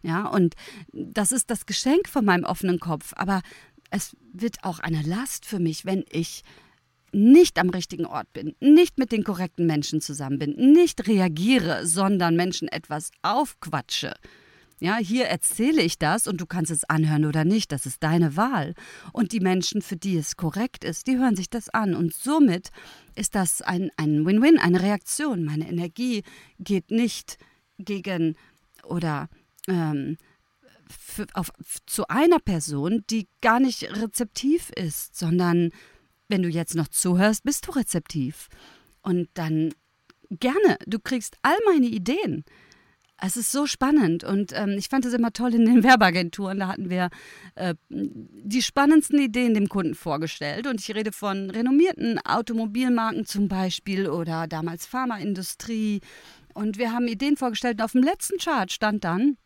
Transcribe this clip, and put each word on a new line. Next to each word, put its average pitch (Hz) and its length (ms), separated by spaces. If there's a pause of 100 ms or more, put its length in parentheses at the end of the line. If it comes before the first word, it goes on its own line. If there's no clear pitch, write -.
Ja, 170 240
und 175 280 (380)
das - 400
ist - 180
das - 160
Geschenk 302 420
von 247 160
meinem 180 200
offenen 180 340
Kopf. 156 380
Aber 185 240 (500)
es - 240 (180)
wird 214 300
auch 165 160
eine 156 240
Last 196 440
für 208 120
mich, 165 260
wenn 190 260
ich - 320 (720)
nicht 254 460
am 180 120
richtigen 170 360
Ort - 260
bin, - 280
nicht 311 380
mit 247 140
den 214 120
korrekten 175 420
Menschen 156 340
zusammen 139 380
bin, 190 340
nicht 330 340
reagiere, 180 800
sondern 180 500
Menschen 175 320
etwas - 440 (100)
aufquatsche. - 920 (680)
Ja, 190 160
hier 233 300
erzähle 262 540
ich 165 180
das 170 280
und 175 140
du 170 60
kannst 170 240
es 156 140
anhören 156 400
oder 156 200
nicht, 202 280
das 139 140
ist - 160
deine 160 340
Wahl. 202 380 (380)
Und 220 200
die 220 80
Menschen, 185 400
für 190 160
die 180 220
es - 180
korrekt 196 480
ist, - 220
die 262 100
hören 247 200
sich 180 120
das - 220
an. 202 240
Und 170 180
somit 262 580 (440)
ist - 200
das 190 280
ein, 180 340
ein 151 300
Win-Win, 233 320
eine 175 240
Reaktion. 208 600
Meine 151 240
Energie 202 540 (360)
geht 190 320
nicht - 480 (400)
gegen 180 580 (460)
oder, 160 460 (400)
ähm, 156 480 (680)
für, - 480
auf, 185 160 (100)
f-, - 260
zu - 220
einer 311 300
Person, 165 720
die 220 160 (140)
gar 240 200
nicht 262 240
rezeptiv 233 840
ist, - 460
sondern 170 540 (580)
wenn 190 140
du 175 60
jetzt 165 260
noch 165 140
zuhörst, 190 560
bist - 220
du 381 60
rezeptiv. 156 760 (540)
Und 175 320
dann 160 380 (580)
gerne, 285 560
du 214 120
kriegst - 440
all 311 140 (100)
meine 302 200
Ideen. 220 580 (720)
Es 190 200
ist - 160
so 285 140
spannend 262 580
und, 196 300
ähm, 202 220
ich 202 120
fand 262 160
es 247 100
immer 233 180
toll 240 220
in 233 100
den 226 180
<laughs> - 20
Werbeagenturen, 196 760
da 190 100
hatten 185 220
wir, 180 200 (440)
äh, 180 200 (140)
die - 720
spannendsten 294 580
Ideen 247 360
dem 202 140
Kunden 185 260
vorgestellt 156 720
und 233 140
ich 208 140
rede 214 180
von 196 360
renommierten 254 800
Automobilmarken 226 960
zum 202 240
Beispiel 190 600
oder 165 400
damals 165 360
Pharmaindustrie 214 1160 (540)
und 208 220
wir 226 160
haben 240 140
Ideen 269 300
vorgestellt 240 420
und 226 60
auf - 80
dem 254 100
letzten 359 360
Chart 247 340
stand 208 320
dann 220 420